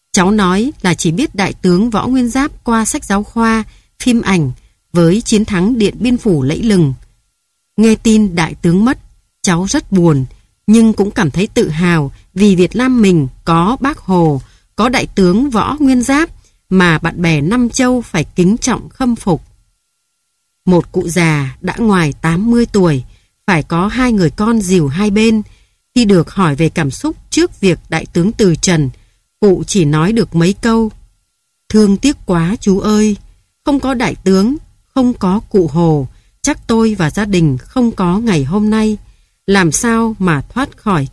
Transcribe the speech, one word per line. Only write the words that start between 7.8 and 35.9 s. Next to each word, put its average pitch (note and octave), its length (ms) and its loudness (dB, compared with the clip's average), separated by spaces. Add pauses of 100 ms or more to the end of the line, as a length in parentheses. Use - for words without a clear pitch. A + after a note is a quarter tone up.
tin G#3+ 400 2
đại E3 200 -4
tướng F3 300 2
mất, C4+ 140 0 (440)
cháu F3+ 260 -2
rất C4+ 240 -4
buồn, E3 320 2 (420)
nhưng A3 260 6
cũng G3+ 180 -2
cảm E3+ 200 -2
thấy - 160 -2
tự - 220 -2
hào D#3+ 440 0 (220)
vì G3 220 4
Việt F3 200 0
Nam B3 260 2
mình E3+ 260 2 (160)
có F3 360 0
Bác C4+ 180 -4
Hồ, E3 420 0 (360)
có A3 120 0
đại B3 180 -2
tướng G#3 440 0
Võ A3+ 300 -2
Nguyên C4 220 2
Giáp C#4+ 280 0 (400)
mà F3+ 280 2
bạn E3+ 240 -6
bè E3 180 0
Nam A3+ 300 -2
Châu B3+ 300 0
phải F3+ 240 -4
kính F#3 320 0
trọng G#3 320 -6
khâm A#3 280 -4
phục. E3+ 260 -2 (1200)
Một F3 260 2
cụ F3 160 -4
già D3+ 520 -2
đã F3+ 180 -6
ngoài F#3 340 0
tám E3+ 380 -2
mươi A#3 160 2
tuổi, E3 380 0 (420)
phải E3+ 160 0
có F3 260 -2
hai B3 240 -2
người F#3 180 2
con A3 300 -2
dìu F3+ 280 2
hai G3 220 -2
bên. A3 320 2 (520)
Khi A#3+ 100 2
được G3 260 2
hỏi E3+ 240 0
về D#3 140 0
cảm D3+ 220 -4
xúc D#4 260 -6 (140)
trước F4 300 -2
việc F3 180 0 (100)
đại D#3+ 180 -6
tướng F3+ 260 -2
từ F#3+ 220 2
trần, D3+ 360 0 (500)
cụ F3+ 260 2
chỉ F#3 180 0
nói D#3 280 0
được A3+ 240 -2
mấy E3+ 160 2
câu: A3+ 380 0 (800)
"Thương G#3 280 4
tiếc C#4 200 -2 (100)
quá F3 340 -2
chú G3 200 0
ơi, G#3+ 360 0 (480)
không C#4+ 160 0
có C4+ 140 -4
đại A#3 200 -4
tướng, G3 420 0 (380)
không B3 200 0
có G3 260 -2
cụ F#3+ 260 0
Hồ, D3+ 420 0 (340)